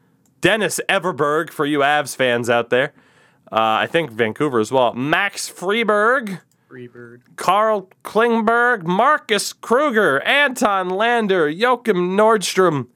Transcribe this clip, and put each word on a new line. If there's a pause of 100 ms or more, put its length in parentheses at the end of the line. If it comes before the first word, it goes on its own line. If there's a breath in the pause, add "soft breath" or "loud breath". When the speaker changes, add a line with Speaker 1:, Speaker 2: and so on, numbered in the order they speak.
(420)
Speaker 1:
Dennis (100)
Everberg,
for
you
Avs
fans
out
there. (580 soft breath)
Uh,
I
think
Vancouver
as
well.
Max
Freeberg. (280)
Speaker 2:
Freeberg. (160)
Speaker 1:
Carl (140)
Klingberg,
Marcus
Kruger,
Anton
Lander,
Joachim
Nordstrom.